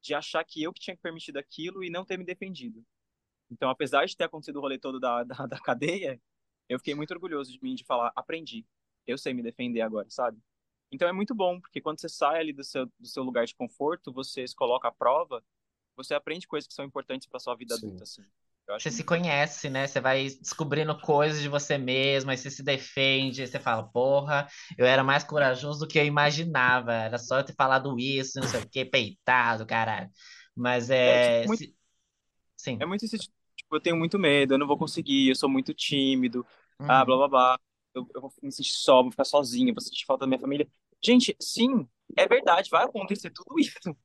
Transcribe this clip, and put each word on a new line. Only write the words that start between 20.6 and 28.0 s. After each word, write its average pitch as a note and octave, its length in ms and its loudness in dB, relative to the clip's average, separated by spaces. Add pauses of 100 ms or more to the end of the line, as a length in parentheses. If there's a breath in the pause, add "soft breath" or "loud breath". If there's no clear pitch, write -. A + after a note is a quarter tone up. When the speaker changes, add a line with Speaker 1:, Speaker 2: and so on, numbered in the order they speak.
Speaker 3:
coisas D3+ 420 2
de C#3+ 60 -4
você C#3+ 300 -2
mesmo, C3+ 520 0
aí B2+ 80 -2
você C3+ 120 -10
se C#3 120 -14
defende, C3+ 800 0
aí B2+ 60 -8
você C3+ 120 -6
fala, A2+ 280 -2
"Porra, C#3+ 600 2 (300 loud breath)
eu B2 80 6
era C3 180 8
mais C#3 200 4
corajoso C#3+ 560 0
do D#3 80 -4
que D#3 100 2
eu D3 80 6
imaginava, C#3+ 880 2
era A2+ 240 -2
só B2+ 220 0
eu C#3 40 -2
ter - 100 -12
falado C3 440 2
isso, C3+ 420 -2